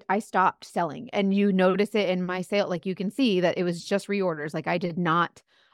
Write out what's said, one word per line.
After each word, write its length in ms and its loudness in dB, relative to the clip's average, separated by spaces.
I 100 2
stopped 460 0
selling, 460 -6
and 220 0
you 200 4
notice 400 2
it 160 0
in 160 -2
my 160 -4
sale. 280 0
Like, 160 -6
you 100 -4
can 160 -4
see 300 2
that 160 2
it 60 0
was 220 -2
just 220 -2
reorders. 480 -2
Like, 120 -4
I 120 0
did 180 -4
not, 460 0